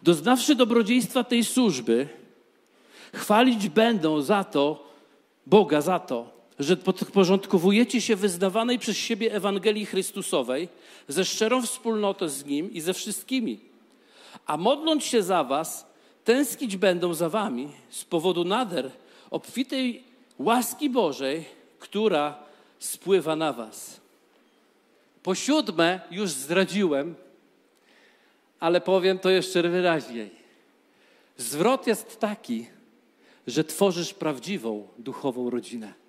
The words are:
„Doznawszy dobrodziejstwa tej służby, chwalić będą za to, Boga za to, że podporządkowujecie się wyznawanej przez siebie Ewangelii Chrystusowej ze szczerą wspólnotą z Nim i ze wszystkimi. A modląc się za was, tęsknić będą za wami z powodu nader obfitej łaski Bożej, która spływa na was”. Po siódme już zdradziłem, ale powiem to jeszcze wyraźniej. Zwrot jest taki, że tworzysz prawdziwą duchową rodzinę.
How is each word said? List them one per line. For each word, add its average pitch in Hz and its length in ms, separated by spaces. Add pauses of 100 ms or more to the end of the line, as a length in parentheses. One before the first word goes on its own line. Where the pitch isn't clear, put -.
„Doznawszy 240 520
dobrodziejstwa 233 680
tej 233 200
służby, 139 640 (1040)
chwalić 220 560
będą 160 520
za 196 220
to, 151 500 (520)
Boga 156 360
za 170 180
to, 120 340 (260)
że 156 180
podporządkowujecie 196 1200
się 226 140
wyznawanej 196 640
przez 202 180
siebie 226 360
Ewangelii 202 520
Chrystusowej 170 840 (380)
ze 165 180
szczerą 233 360
wspólnotą 208 680
z 139 180
Nim 147 280
i 160 80
ze 175 120
wszystkimi. 214 680 (840)
A 151 120
modląc 294 460
się 220 200
za 175 200
was, 139 440 (360)
tęsknić 247 540
będą 175 360
za 160 160
wami 147 420 (180)
z - 140
powodu 175 400
nader 175 480 (400)
obfitej 254 720 (360)
łaski 240 500
Bożej, 160 560 (340)
która 156 600 (400)
spływa 165 560
na 156 180
was”. - 520 (1160)
Po 185 120
siódme 185 680 (100)
już 190 180
zdradziłem, 170 880 (1400)
ale 170 220
powiem 185 380
to 185 100
jeszcze 185 320
wyraźniej. 165 680 (1080)
Zwrot 160 500
jest - 320
taki, 120 460 (840)
że 131 160
tworzysz 175 500
prawdziwą 120 760 (100)
duchową 123 520
rodzinę. 113 440 (160)